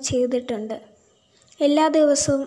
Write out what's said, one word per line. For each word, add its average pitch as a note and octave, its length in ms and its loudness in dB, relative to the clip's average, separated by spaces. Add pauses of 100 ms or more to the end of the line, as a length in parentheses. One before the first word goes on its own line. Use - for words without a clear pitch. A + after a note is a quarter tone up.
ചെയ്തിട്ടുണ്ട്. B3 760 -4 (840)
എല്ലാ D4 280 2
ദിവസവും C#4+ 580 2